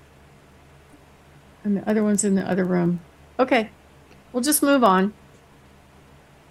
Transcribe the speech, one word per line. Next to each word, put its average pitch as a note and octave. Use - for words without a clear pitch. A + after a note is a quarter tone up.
and G3+
the -
other G#3+
one's G#3
in G3
the F#3+
other F#3
room. F3
Okay, B3
we'll B3
just D4+
move C#4+
on. F#3+